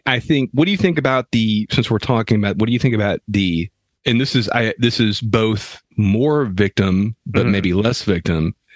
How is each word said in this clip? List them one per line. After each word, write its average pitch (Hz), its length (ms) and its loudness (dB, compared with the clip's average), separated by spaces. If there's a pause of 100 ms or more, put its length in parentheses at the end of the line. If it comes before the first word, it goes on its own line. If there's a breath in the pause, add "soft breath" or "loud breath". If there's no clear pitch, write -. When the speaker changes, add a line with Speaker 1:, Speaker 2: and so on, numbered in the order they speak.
Speaker 1:
I 127 140 0
think, 135 320 0
what 147 140 2
do 196 40 0
you 202 60 0
think 175 220 0
about 131 340 -2
the, 107 380 2
since - 200 -2
we're 113 80 2
talking 113 380 0
about, 101 220 0
what 110 80 2
do 117 60 0
you 120 60 0
think 123 160 0
about 104 320 -2
the, 92 420 0 (360)
and 120 160 2
this 139 160 -2
is, 107 140 0
I, 113 280 0
this 120 220 0
is 107 200 0
both 110 640 -2 (140)
more 123 480 2
victim, 98 720 0 (100)
but 101 160 0
Speaker 2:
Mm-hmm. - 80 0
Speaker 1:
maybe 92 240 0
less 110 300 0
victim, 85 500 -2 (220 soft breath)